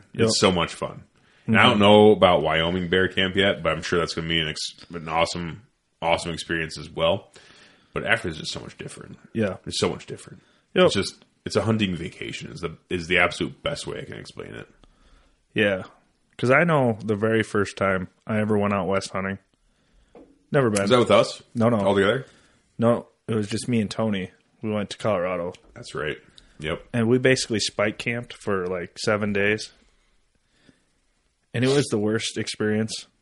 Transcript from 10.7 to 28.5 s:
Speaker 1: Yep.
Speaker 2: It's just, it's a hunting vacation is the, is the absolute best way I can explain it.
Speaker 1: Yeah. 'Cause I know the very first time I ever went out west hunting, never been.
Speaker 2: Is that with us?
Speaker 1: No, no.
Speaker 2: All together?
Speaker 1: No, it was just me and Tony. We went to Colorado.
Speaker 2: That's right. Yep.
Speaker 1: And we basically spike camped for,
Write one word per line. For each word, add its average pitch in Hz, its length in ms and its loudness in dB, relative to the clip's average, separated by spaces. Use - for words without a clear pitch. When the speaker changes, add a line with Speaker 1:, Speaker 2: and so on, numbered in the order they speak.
Speaker 1:
Yep. 185 100 4
Speaker 2:
It's 170 100 2
just, - 300 -4
it's - 100 -4
a 104 60 0
hunting 104 340 0
vacation - 560 -12
is - 80 -16
the, 82 160 -8
is 90 180 -4
the 90 100 2
absolute 82 440 0
best - 240 -6
way - 120 -8
I - 60 -10
can - 140 -14
explain - 360 -16
it. 55 140 -14
Speaker 1:
Yeah. 101 300 0
'Cause 120 140 0
I 143 140 6
know 131 380 2
the 107 140 -2
very 110 260 2
first - 360 -2
time 95 300 0
I 110 140 -2
ever 107 180 0
went 101 160 0
out 95 120 -2
west 95 260 -2
hunting, 98 260 -6
never 135 160 4
been. 104 160 2
Speaker 2:
Is 101 60 2
that 123 80 6
with 110 120 4
us? - 320 2
Speaker 1:
No, 117 160 2
no. 113 80 0
Speaker 2:
All 101 160 2
together? 104 320 2
Speaker 1:
No, 120 300 0
it 113 80 -4
was 107 140 -2
just 107 200 -6
me 120 120 0
and 101 100 -2
Tony. 101 420 -4
We 110 100 -6
went 104 200 -4
to - 80 -14
Colorado. 90 560 -2
Speaker 2:
That's - 200 -18
right. 76 240 -6
Yep. 78 340 -6
Speaker 1:
And 117 160 0
we 123 80 4
basically 127 440 2
spike 104 360 -4
camped 120 380 -8
for, 95 320 -4